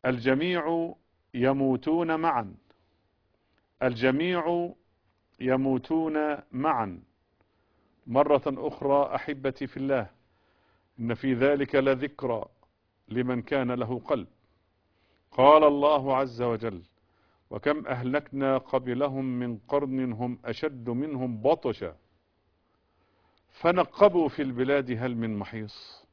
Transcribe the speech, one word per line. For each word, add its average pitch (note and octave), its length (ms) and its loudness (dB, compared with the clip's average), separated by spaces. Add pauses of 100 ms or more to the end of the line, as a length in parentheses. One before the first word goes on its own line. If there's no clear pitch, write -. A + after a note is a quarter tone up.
الجميع D#3+ 880 0 (400)
يموتون C3+ 800 0
معاً، C#3 380 -2 (1300)
الجميع D#3+ 880 0 (680)
يموتون C#3+ 960 0 (140)
معاً. B2+ 480 -2 (1080)
مرة C#3+ 400 4
أخرى C#3 680 0
أحبتي C3+ 520 -6
في - 100 -14
الله، C3+ 300 -2 (920)
إن A#2 140 -2
في C3 200 -2
ذلك C#3 420 2
لذكرى C3+ 720 -2 (640)
لمن B2 320 -2
كان B2+ 300 -2
له B2 280 -4
قلب. A#2 280 -4 (1040)
قال D3 320 8
الله C#3+ 520 4
عز B2 260 -4
وجل: A2+ 400 -4 (680)
"وكم D3 380 -2
أهلكنا C3+ 720 -2
قبلهم C3 800 -2
من A#2+ 180 -4
قرن C3 560 -2
هم A#2+ 320 -6
أشد A#2+ 440 -6
منهم B2+ 520 -4
بطشا A2+ 540 -2 (1500)
فنقبوا F3 800 4
في D3+ 120 -6
البلاد B2+ 600 -2
هل B2+ 120 -4
من A2+ 220 -4
محيص". - 760 -12